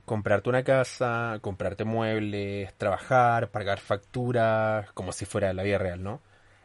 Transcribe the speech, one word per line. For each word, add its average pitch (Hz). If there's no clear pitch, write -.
comprarte 104
una 127
casa, 120
comprarte 95
muebles, 104
trabajar, 117
pagar 98
facturas, 110
como -
si -
fuera 95
la 92
vida 101
real, 92
¿no? 104